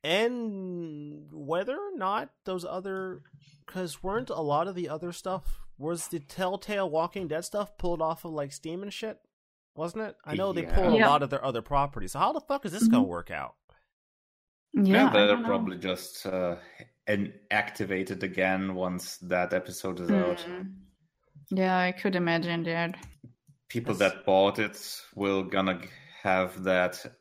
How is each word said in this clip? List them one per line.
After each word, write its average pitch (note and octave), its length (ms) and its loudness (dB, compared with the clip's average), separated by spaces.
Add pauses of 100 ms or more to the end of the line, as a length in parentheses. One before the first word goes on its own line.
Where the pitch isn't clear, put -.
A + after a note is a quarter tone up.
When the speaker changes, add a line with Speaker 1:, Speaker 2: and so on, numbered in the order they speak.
Speaker 1:
And F3 1300 -2
whether E3+ 440 -2
or G4+ 200 -8
not G3+ 340 -2 (140)
those F#3 200 -6
other, F#3+ 580 -8 (440)
'cause F3+ 360 -8
weren't A3 280 -4
a E3 100 -4
lot D3+ 280 2
of F#3+ 60 -8
the F3 140 -6
other E3 240 -6
stuff, - 480 -4 (160)
was E3 320 -6
the E3 120 -6
Telltale F#3+ 680 -4
Walking E3 380 -2
Dead D#3 180 -4
stuff - 340 -6
pulled F3 220 -2
off D#3+ 240 -2
of, E3 80 -8
like, C#3+ 200 -4
Steam E3+ 300 -8
and G3+ 100 -10
shit? A3 280 -8 (540)
Wasn't F3 300 -4
it? - 200 -10
I - 120 -4
know F#3+ 160 0
they E3 100 -2
Speaker 2:
Yeah. - 120 0
Speaker 1:
pulled F#3+ 200 8
a A3 40 8
Speaker 3:
Yeah. A3 100 8
Speaker 1:
lot C#3+ 160 6
of C3+ 60 -4
their C3+ 140 -2
other A#2 180 -2
properties. C#3 500 -2
So C#3 80 -6
how A3+ 120 4
the D#4+ 80 -2
fuck C#4 240 -4
is E3 80 -4
this A3+ 140 4
gonna A#3+ 160 8
Speaker 3:
Mm-hmm. - 80 0
Speaker 1:
work F2 220 -8
out? C#2 240 -8 (1160)
Speaker 3:
Yeah, G#3+ 120 4
Speaker 2:
Yeah, A3+ 240 8
Speaker 3:
I - 40 6
Speaker 2:
they'll G#2 160 8
Speaker 3:
don't G#2 140 4
know. - 60 -2
Speaker 2:
probably F#2 300 0
just, F#2 480 -6
uh, F2+ 300 -2 (520)
inactivate G2 1040 -2
it F#2 100 -6
again F#2+ 540 0
once F2+ 420 -4
that F2+ 340 0
episode F2+ 480 -4
is F2 100 -2
out. F3 280 2
Speaker 3:
Mm. F3+ 380 -10 (760)
Yeah, F#3 280 2
I F3+ 140 2
could F#3+ 240 -2
imagine E3+ 480 0
that. E3+ 320 -2 (720)
Speaker 2:
People A#2+ 260 -2
Speaker 1:
That's F#2 200 4
Speaker 2:
that - 100 -16
bought G2 340 6
it - 440 -6 (120)
will G2 300 0
gonna F#2 360 2
g-, - 80 -16 (340)
have F#2 420 0
that F2+ 400 2 (160)